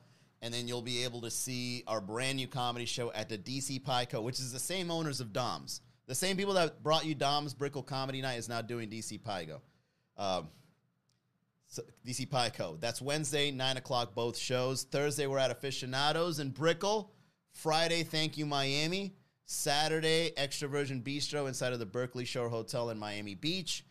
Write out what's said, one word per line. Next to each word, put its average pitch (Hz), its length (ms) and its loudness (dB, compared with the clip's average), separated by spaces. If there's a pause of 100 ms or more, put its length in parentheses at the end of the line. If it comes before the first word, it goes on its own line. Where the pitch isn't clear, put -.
(420)
and 117 100 -4
then 120 160 -4
you'll 120 140 -2
be 123 220 -2
able 120 180 -4
to 117 80 -4
see 123 560 -2
our 110 140 0
brand 123 360 0
new 127 120 -2
comedy 120 360 -2
show 117 280 -2
at 110 160 -4
the 110 100 -4
D 127 220 -6
C 135 180 -4
Pico, 123 420 0
which 123 200 -2
is 131 120 -6
the 123 60 -8
same 175 320 -2
owners 160 300 0
of 110 120 -6
Dom's. 95 480 -2 (280)
The 131 60 -4
same 185 220 2
people 196 180 2
that 165 280 4
brought 156 240 4
you 156 80 0
Dom's 143 400 2
Brickell 139 300 -4
Comedy 135 360 -2
Night 131 140 -2
is 117 140 -6
now 117 120 -2
doing 117 300 -4
D 113 100 -6
C 107 180 -8
Pico. 85 440 -6 (540)
Um, 92 320 0 (1200)
so, - 140 -10 (220)
D 123 80 -4
C 127 140 -2
Pico. 110 540 0
That's 117 200 -2
Wednesday, 143 520 2
nine 131 240 2
o'clock, 120 380 -2
both 117 220 0
shows. 127 460 0
Thursday, 143 440 0
we're 139 120 2
at 131 140 4
Aficionados 147 880 2
in 139 100 -2
Brickell. 175 640 2 (400)
Friday, 165 500 4
Thank 156 340 0
You 151 80 -2
Miami. 151 720 0 (300)
Saturday, 156 920 4
Extra 143 320 0
Virgin 139 340 0
Bistro 143 440 -2
inside 127 260 0
of 123 60 0
the 113 80 -4
Berkeley 123 380 -2
Shore 120 240 0
Hotel 117 420 -2
in 107 80 -4
Miami 104 360 -4
Beach. 160 560 -2